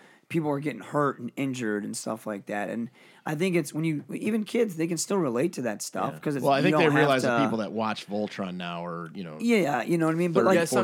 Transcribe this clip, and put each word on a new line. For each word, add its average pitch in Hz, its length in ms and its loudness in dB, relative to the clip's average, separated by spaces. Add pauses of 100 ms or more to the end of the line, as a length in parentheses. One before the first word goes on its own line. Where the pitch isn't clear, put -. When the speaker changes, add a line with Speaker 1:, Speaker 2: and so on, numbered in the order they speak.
(280)
Speaker 1:
People 151 240 -2
are 139 80 -2
getting - 220 -6
hurt 147 380 0
and 120 160 -10
injured 123 480 -2
and 107 140 -6
stuff 110 300 -8
like 101 180 -6
that. 104 240 -4
And 113 220 -6 (340)
I 151 80 -4
think 175 220 0
it's 156 180 -2
when 156 100 -2
you, 156 200 0 (100)
even 214 300 -2
kids, 226 320 0
they 160 100 -2
can 170 120 -2
still 202 200 -2
relate 135 360 0
to 135 100 -6
that 107 180 -4
stuff 101 320 -4
Speaker 2:
Yeah. 156 60 -14
Speaker 1:
'cause 151 160 -2
it's, - 80 -2
Speaker 2:
Well, 139 100 4
I 135 60 4
Speaker 1:
you 147 60 2
Speaker 2:
think 156 120 4
they 175 60 6
Speaker 1:
don't 156 80 6
have 143 80 6
Speaker 2:
realize 131 240 6
that 123 160 2
Speaker 1:
to 113 60 4
Speaker 2:
people 110 140 0
that 104 120 -4
watch 107 360 -2
Voltron 101 480 -4
now 87 300 -6
are, 85 300 -8
you 95 80 -10
know, 78 160 -12
Speaker 1:
Yeah, 180 420 2
you 170 160 0
know 160 80 2
what 160 80 4
I 160 60 -2
mean? 175 140 0
But, - 80 4
Speaker 2:
thirty, - 80 6
Speaker 1:
like, 190 100 6
Speaker 3:
Yeah, 170 60 2
some-, 165 180 0